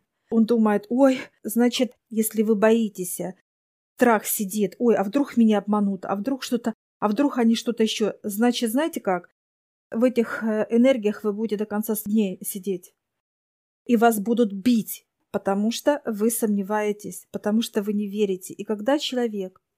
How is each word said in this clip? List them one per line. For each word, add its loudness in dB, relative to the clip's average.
Он 4
думает: 2
«Ой, 4
значит, 0
если 0
вы 2
боитесь, 0
страх 4
сидит, -4
ой, 4
а 2
вдруг -2
меня 4
обманут, 0
а -4
вдруг -4
что-то, -4
а 0
вдруг 0
они 4
что-то -2
еще». -2
Значит, 0
знаете -2
как? -4
В -2
этих, 0
э, 0
энергиях 2
вы -2
будете -4
до -4
конца -4
с-, -8
дней 0
сидеть. -8
И 2
вас 4
будут 0
бить, -2
потому -2
что 0
вы -2
сомневаетесь, -4
потому -2
что -4
вы -4
не -4
верите. -2
И -12
когда 0
человек -4